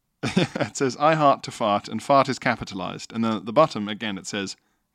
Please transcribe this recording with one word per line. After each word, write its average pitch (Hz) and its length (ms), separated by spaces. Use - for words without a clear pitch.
<laughs> 143 440
It 110 100
says, 131 220
"I 156 160
heart 147 300
to - 80
fart," 104 360
and 110 140
fart 139 260
is 123 120
capitalized. 101 720
And 113 120
then 113 100
at 95 120
the 113 60
bottom, 113 360
again, 104 300
it 87 80
says, 98 300